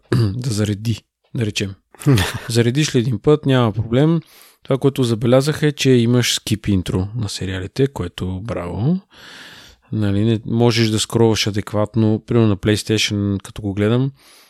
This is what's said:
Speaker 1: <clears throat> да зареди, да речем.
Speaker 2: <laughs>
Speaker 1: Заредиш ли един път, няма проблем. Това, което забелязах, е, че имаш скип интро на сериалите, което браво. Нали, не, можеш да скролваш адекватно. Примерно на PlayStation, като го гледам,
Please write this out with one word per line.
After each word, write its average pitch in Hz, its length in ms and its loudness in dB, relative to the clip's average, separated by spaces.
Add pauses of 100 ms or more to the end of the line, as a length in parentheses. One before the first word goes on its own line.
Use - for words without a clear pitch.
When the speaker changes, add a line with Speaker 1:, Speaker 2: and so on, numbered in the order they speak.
Speaker 1:
<clears throat> - 120 -2
да 123 340 0
зареди, 104 520 -2 (340)
да 120 100 -2
речем. 98 280 -6 (320)
Speaker 2:
<laughs> 113 440 0
Speaker 1:
Заредиш 120 460 0
ли 131 40 4
един 113 200 -2
път, 151 260 2
няма 127 260 2
проблем. 123 500 2 (420)
Това, 135 140 -2
което 135 260 0
забелязах, 127 600 2
е, 151 80 2
че - 180 0
имаш 123 440 4
скип - 340 -4
интро 95 480 0
на 110 140 -4
сериалите, 95 580 -4
което 92 560 -8
браво. 95 560 -4 (920)
Нали, 104 340 -2
не, 113 200 2
можеш 117 440 2
да 107 100 0
скролваш 113 480 2
адекватно. 104 800 -2
Примерно 117 200 2
на 101 100 0
PlayStation, 104 880 -2
като - 180 -16
го 101 120 -4
гледам, 117 380 0 (380)